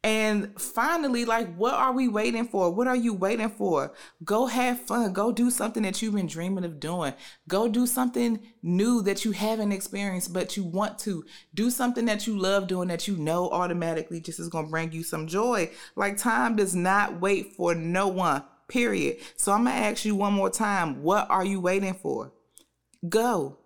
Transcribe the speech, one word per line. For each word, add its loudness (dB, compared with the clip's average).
And 2
finally, 0
like, 0
what 2
are 2
we 2
waiting 0
for? 2
What 0
are 2
you 0
waiting 0
for? -2
Go 2
have 0
fun. 0
Go 0
do 2
something -2
that -2
you've -2
been 0
dreaming -4
of -8
doing. -4
Go 2
do 2
something 0
new 4
that 0
you 2
haven't 0
experienced, -4
but -4
you -2
want -2
to. -6
Do 2
something 0
that 0
you -2
love 2
doing -2
that -4
you -2
know 0
automatically -2
just -10
is -8
gonna -4
bring -2
you -6
some -6
joy. 0
Like, -2
time 2
does 2
not 2
wait 0
for 2
no 0
one, 0
period. 0
So 0
I'm 4
gonna 2
ask 0
you 2
one 2
more 2
time, 0
what 2
are 2
you 0
waiting 0
for? -6
Go. 2